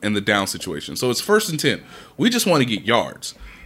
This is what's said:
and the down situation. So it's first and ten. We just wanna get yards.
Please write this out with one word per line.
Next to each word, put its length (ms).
and 120
the 60
down 260
situation. 500
So 140
it's 100
first 280
and 100
ten. 240
We 100
just 180
wanna 200
get 160
yards. 520